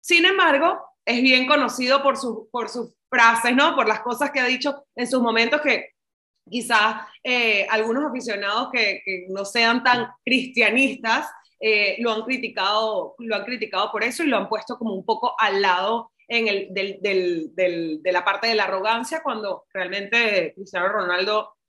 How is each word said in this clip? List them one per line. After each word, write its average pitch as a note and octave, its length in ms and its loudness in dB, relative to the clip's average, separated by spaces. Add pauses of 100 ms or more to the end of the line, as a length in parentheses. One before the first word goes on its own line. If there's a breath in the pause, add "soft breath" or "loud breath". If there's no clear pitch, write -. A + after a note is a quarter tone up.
Sin E4+ 240 4
embargo, F4+ 580 4 (220)
es A#3+ 180 0
bien B3+ 240 4
conocido C4+ 560 2
por C#4 140 2
su, - 340 -8
por A#3 180 -6
sus - 260 -10 (140)
frases, A#3 460 4
¿no? D4 220 4
Por A#3+ 100 2
las G#3+ 140 0
cosas B3 320 -4
que C#4 80 -2
ha B3 60 0
dicho C4 380 -4 (120)
en B3 100 -4
sus B3+ 140 0
momentos A#3 400 2
que C#4 300 0 (600)
quizás, A3+ 520 0 (200 loud breath)
eh, A3+ 480 0
algunos A3+ 340 0
aficionados A3+ 680 -4
que, G#3 320 -2
que F#3 240 -8
no G3 160 -6
sean A#3 400 2
tan A#3+ 240 2 (160)
cristianistas, A#3+ 1040 0 (300 soft breath)
eh, G#3 400 2
lo A#3 120 0
han A3 100 -4
criticado, G#3+ 960 -2
lo A3+ 180 -4
han G3 80 -6
criticado G#3+ 480 -4
por G#3 100 -2
eso B3 220 -2
y - 20 2
lo B3 100 2
han F#3+ 120 -2
puesto A3 300 -6
como A3 160 -4
un F#3 100 -8
poco A3 340 -2
al G3+ 240 2
lado G3 480 0 (160)
en A3+ 220 0
el, G3 240 -2
del, G3 280 -6
del, F3+ 540 -2
del, E3 480 -2
de F3+ 100 0
la F3 120 0
parte G3 240 0
de A3+ 80 2
la G#3 80 2
arrogancia, A3 580 -2
cuando G#3+ 500 -6
realmente G3 800 0
Cristiano F#3+ 340 -4
Ronaldo G3+ 640 -2 (140)